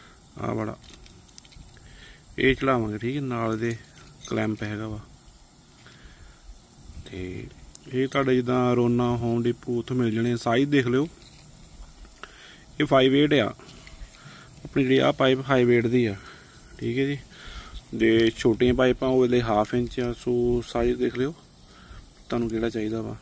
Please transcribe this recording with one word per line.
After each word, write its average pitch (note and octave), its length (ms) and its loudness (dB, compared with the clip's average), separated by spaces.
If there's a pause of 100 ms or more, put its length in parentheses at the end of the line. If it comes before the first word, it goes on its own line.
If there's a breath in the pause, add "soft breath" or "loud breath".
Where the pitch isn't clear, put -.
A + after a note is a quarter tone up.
(380 loud breath)
ਆਹ A#2 180 -6
ਵਾਲਾ, A2 200 -6 (1600 loud breath)
ਇਹ C3 180 2
ਚੜਾਵਾਂਗੇ, A#2+ 420 -2
ਠੀਕ A#2 180 -6
ਹੈ, D3 60 -6
ਨਾਲ A#2 320 -4
ਇਹਦੇ A2+ 220 -4 (520 loud breath)
ਕਲੈਂਪ A2 360 -4
ਹੈਗਾ G#2+ 240 -8
ਵਾ। G#2+ 120 -10 (2000 loud breath)
ਤੇ F#2 420 -10 (400)
ਇਹ C3+ 200 -2
ਤੁਹਾਡੇ C3+ 280 2
ਜਿੱਦਾਂ B2 400 2
ਰੋਨਾ, A#2+ 420 2
ਹੋਮ A#2 260 -2
ਡਿਪੂ A#2+ 360 -2
ਉੱਥੋਂ A#2+ 160 -6
ਮਿਲ A#2+ 160 0
ਜਾਣੇ, A#2 260 0
ਸਾਈਜ਼ B2 320 2
ਦੇਖ C#3 180 2
ਲਿਓ। C3 200 0 (1700 loud breath)
ਇਹ D3+ 60 0
ਫਾਈਵ C3+ 300 4
ਏਟ D3 180 4
ਆ, A#2 200 2 (1120 loud breath)
ਆਪਣੀ - 200 -2
ਜਿਹੜੀ C3 140 4
ਆਹ C3 160 4
pipe C3 280 2
five B2+ 300 4
eight A#2+ 160 4
ਦੀ A#2+ 180 2
ਆ, G2+ 100 -2 (600 loud breath)
ਠੀਕ A#2+ 200 -6
ਹੈ C3+ 80 0
ਜੀ। C#3+ 120 -4 (760 loud breath)
ਜੇ A2+ 440 4
ਛੋਟੀਆਂ B2 360 2
ਪਾਈਪਾਂ B2+ 360 2
ਉਹ C3 120 4
ਵੇਲੇ B2 200 4
ਹਾਫ G#2+ 320 0
ਇੰਚ A#2+ 260 -2
ਆ, A#2+ 140 -2
ਸੋ A#2+ 540 0
size B2 320 0
ਦੇਖ B2 180 -2
ਲਿਓ C3+ 160 -2 (960 loud breath)
ਤੁਹਾਨੂੰ A#2+ 200 -2
ਕਿਹੜਾ A2+ 200 -2
ਚਾਹੀਦਾ A2 320 -4
ਵਾ। A2 200 -8